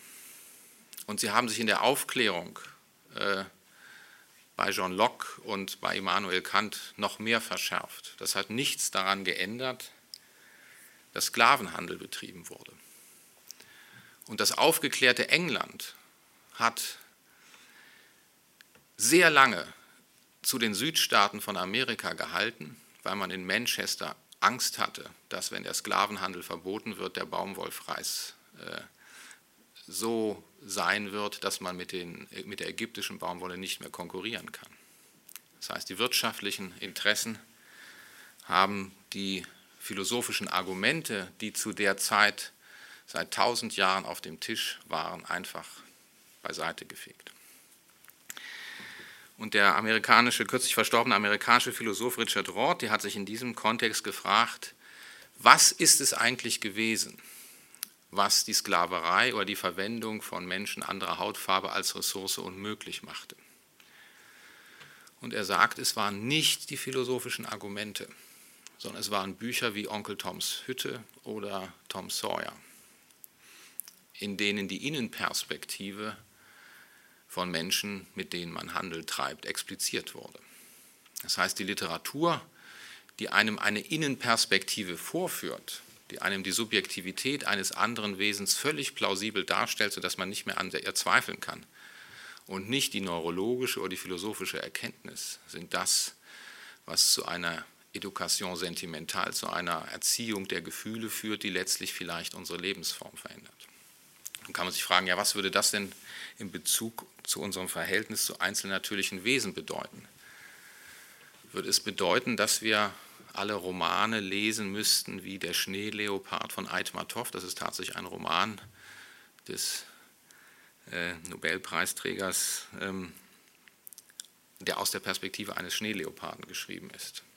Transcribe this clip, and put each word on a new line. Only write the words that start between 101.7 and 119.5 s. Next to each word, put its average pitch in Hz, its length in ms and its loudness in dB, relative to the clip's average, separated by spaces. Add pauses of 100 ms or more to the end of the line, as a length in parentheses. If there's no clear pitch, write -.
vielleicht 85 400 -6
unsere 87 240 -8
Lebensform 90 580 -6
verändert. - 380 -16 (920)
Nun - 80 -10
kann 87 120 0
man 92 80 -2
sich - 100 -2
fragen, 92 220 4
ja, 90 100 4
was 101 200 2
würde 95 160 2
das 98 180 4
denn 101 220 -2 (480)
in 101 120 -10
Bezug - 540 -4 (180)
zu - 160 -4
unserem 92 300 -4
Verhältnis 95 560 -2
zu - 140 -6
einzelnatürlichen 98 840 -2
Wesen 113 300 2
bedeuten? - 540 -10 (1400)
Würde 95 180 -6
es 98 100 4
bedeuten, 101 560 0
dass 104 280 0
wir 107 280 2 (420)
alle 101 200 -2
Romane 92 640 0
lesen 104 520 -2
müssten 98 520 0
wie 95 160 -10
Der 87 140 -4
Schneeleopard 101 960 -4
von - 160 -6
Aitmatov. 92 640 -6
Das 90 120 -8
ist 90 140 -6
tatsächlich 90 380 -6
ein 90 100 -6
Roman 87 540 0 (880)
des, - 380 -4 (1080)